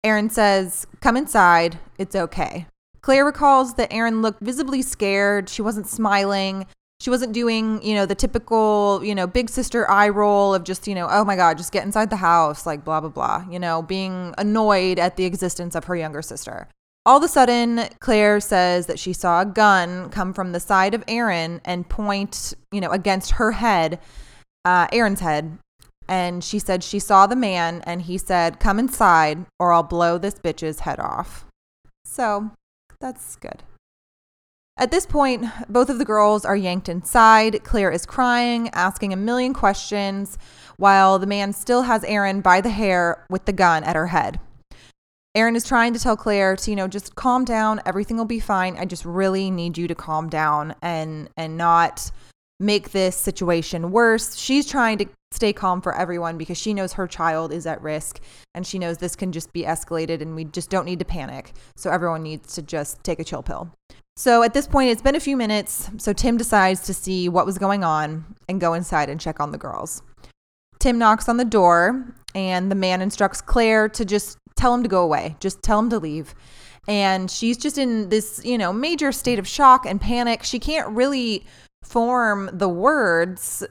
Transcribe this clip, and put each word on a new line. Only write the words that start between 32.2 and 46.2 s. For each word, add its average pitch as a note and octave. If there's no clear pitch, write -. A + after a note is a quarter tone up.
that's -
good. -
At B3+
this F#4
point, C4
both B3
of B3+
the C#4+
girls G#3+
are G3
yanked F#3
inside. A3
Claire G3
is E3+
crying, A#3+
asking F#3+
a F#3
million B3
questions, G3
while F#3+
the F#3+
man G3+
still B3
has A#3
Erin G3+
by F#3
the A3
hair F#3
with F#3
the G#3+
gun F3
at D#3+
her D#3+
head. D#3+
Erin A3+
is A#3
trying A#3+
to A#3
tell A3
Claire G3